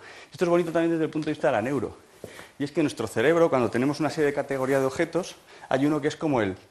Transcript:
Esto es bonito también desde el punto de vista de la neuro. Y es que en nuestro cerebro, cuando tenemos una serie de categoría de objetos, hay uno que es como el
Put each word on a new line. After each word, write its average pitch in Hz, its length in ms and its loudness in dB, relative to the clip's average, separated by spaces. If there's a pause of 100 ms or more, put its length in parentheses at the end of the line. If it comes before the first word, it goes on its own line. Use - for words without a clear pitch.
(320)
Esto - 140 -2
es 175 40 2
bonito 170 220 2
también 170 200 2
desde 160 140 0
el 151 40 -4
punto 156 160 -4
de 156 60 -2
vista 151 160 -2
de 135 60 4
la 104 80 2
neuro. 117 360 -4 (640)
Y 139 40 -2
es 143 80 -4
que 170 100 0
en 151 40 4
nuestro 113 220 -4
cerebro, 165 420 4
cuando 123 220 2
tenemos 135 280 0
una 147 120 -2
serie 151 160 0
de 139 60 0
categoría 135 460 -2
de 135 60 2
objetos, 165 520 -2 (320)
hay 135 180 2
uno 151 120 2
que 143 80 -2
es 151 80 -2
como 143 260 0
el 95 140 0 (160)